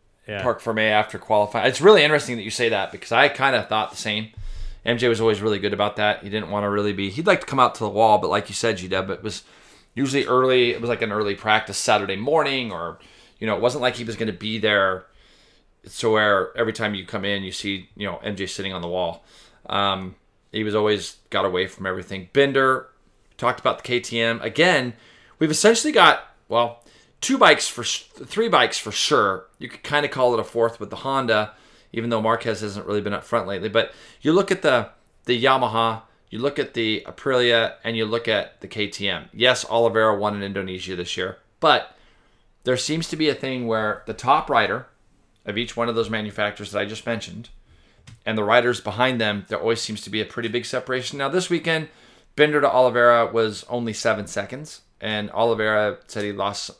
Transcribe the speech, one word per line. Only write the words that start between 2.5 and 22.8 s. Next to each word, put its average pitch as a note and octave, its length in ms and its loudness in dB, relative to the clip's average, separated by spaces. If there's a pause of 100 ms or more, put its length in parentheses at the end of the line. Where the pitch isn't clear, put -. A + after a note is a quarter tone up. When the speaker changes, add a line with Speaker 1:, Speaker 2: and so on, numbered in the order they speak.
Speaker 2:
say A#2 180 0
that G2+ 240 0
because - 180 -16
I C3 180 6
kinda C3 360 0
thought G#2+ 260 -2
the - 60 -18
same. G#2+ 320 -6 (560)
M A#2 140 0
J B2 100 2
was A2+ 120 2
always A2 200 2
really G#2 180 0
good G2+ 140 -2
about G#2 240 0
that. G#2 260 0
He G2+ 80 -14
didn't G2+ 200 -4
wanna G2+ 200 -2
really G#2 220 0
be, G2 180 -2
he'd D#3 160 -6
like F#3 140 4
to - 60 -12
come C3+ 120 -2
out B2 180 4
to - 80 -16
the G#2 60 -2
wall, G#2+ 280 6
but E2+ 120 -2
like G2+ 180 0
you G2+ 60 -12
said, A2 240 0
G-Dub, F#2 320 -4
it - 120 -8
was G#2+ 200 -8 (520)
usually C3+ 320 0
early. B2+ 440 4
It A2+ 100 -4
was, A#2 80 -4
like, A#2 140 -2
an G#2+ 100 -2
early G#2 220 -2
practice G#2+ 420 0
Saturday G2 400 2
morning C3+ 560 0
or, E2 260 -8 (420)
you A2 80 -6
know, G#2+ 80 0
it F#2+ 40 -6
wasn't B2 220 0
like B2+ 140 -2
he A#2+ 80 -10
was A2+ 120 -8
gonna A2 160 -4
be G#2+ 260 -8
there. G2 480 2 (760)
So A2 280 -2
where G#2 440 2
every A2+ 160 0
time G#2+ 220 -4
you F#2 100 -8
come G2 200 -8
in, G2+ 180 -2
you F#2+ 100 -10
see, G2 440 -8
you G2+ 100 -8
know, F2+ 120 -8
M G#2 180 -8
J F#2+ 100 -6
sitting F#2+ 260 -8
on F2+ 100 -8
the F2 60 -6
wall. F2 360 -4 (420)
Um, F#2+ 480 -2 (380)
he G#2+ 120 -4
was G#2 100 -2
always G#2+ 420 0 (140)
got G2 140 0
away F#2 220 0
from F#2+ 200 -12
everything. F#2 460 -8
Binder, C3+ 560 2 (480)